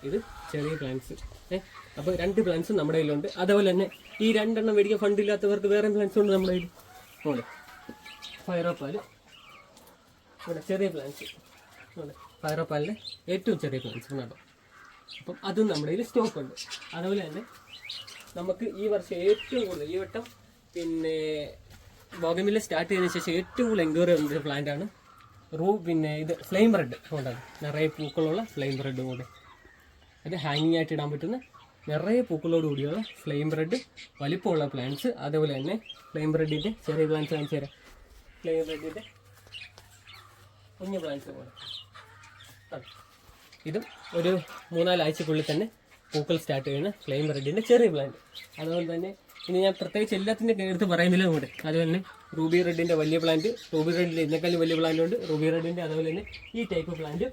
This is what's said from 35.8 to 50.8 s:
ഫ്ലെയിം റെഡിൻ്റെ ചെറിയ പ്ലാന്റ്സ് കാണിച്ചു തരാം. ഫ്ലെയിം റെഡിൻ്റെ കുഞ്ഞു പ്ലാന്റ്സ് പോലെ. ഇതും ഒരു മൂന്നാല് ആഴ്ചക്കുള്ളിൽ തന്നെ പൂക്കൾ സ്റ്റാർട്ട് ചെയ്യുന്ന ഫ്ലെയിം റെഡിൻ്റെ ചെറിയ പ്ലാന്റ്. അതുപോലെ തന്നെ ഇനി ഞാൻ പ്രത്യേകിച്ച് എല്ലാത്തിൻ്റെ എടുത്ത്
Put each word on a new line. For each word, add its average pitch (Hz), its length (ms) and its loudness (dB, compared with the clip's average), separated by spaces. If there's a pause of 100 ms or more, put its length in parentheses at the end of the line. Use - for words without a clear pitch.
ഫ്ലെയിം 156 220 -2 (100)
റെഡിൻ്റെ 156 300 0 (160)
ചെറിയ 156 240 2
പ്ലാന്റ്സ് 156 240 0
കാണിച്ചു 147 220 -2
തരാം. 139 140 -6 (680)
ഫ്ലെയിം 160 200 0 (100)
റെഡിൻ്റെ 160 320 -10 (1800)
കുഞ്ഞു 190 260 -6
പ്ലാന്റ്സ് 143 320 -8
പോലെ. 127 140 -18 (2250)
ഇതും 208 160 -4 (340)
ഒരു 180 140 4 (420)
മൂന്നാല് 175 300 4
ആഴ്ചക്കുള്ളിൽ 156 440 0
തന്നെ 165 180 2 (440)
പൂക്കൾ 151 320 2
സ്റ്റാർട്ട് 135 260 -2
ചെയ്യുന്ന 147 220 -2 (140)
ഫ്ലെയിം 143 200 0 (120)
റെഡിൻ്റെ 151 340 -2
ചെറിയ 240 240 8
പ്ലാന്റ്. 139 240 -4 (420)
അതുപോലെ 165 320 -2
തന്നെ 180 180 -4 (380)
ഇനി 185 160 2
ഞാൻ 190 160 4
പ്രത്യേകിച്ച് 208 360 0
എല്ലാത്തിൻ്റെ 220 360 0 (160)
എടുത്ത് 185 240 2